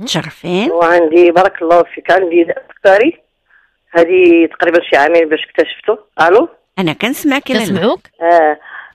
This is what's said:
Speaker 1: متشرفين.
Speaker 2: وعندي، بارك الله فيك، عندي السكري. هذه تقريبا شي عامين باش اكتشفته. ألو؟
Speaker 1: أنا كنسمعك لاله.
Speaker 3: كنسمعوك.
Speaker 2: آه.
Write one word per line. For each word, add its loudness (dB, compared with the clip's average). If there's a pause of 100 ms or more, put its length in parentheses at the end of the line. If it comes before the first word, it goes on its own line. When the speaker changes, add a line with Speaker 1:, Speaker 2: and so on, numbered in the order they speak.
Speaker 1:
متشرفين. -6
Speaker 2:
وعندي، 2
بارك 0
الله 2 (120)
فيك، -10
عندي 0
السكري. -2 (720)
هذه 2 (100)
تقريبا 0 (120)
شي 2
عامين 2
باش -4 (100)
اكتشفته. -4 (220)
ألو؟ 2 (300)
Speaker 1:
أنا -4
كنسمعك -4
لاله. -2
Speaker 3:
كنسمعوك. -4 (220)
Speaker 2:
آه. 2 (360)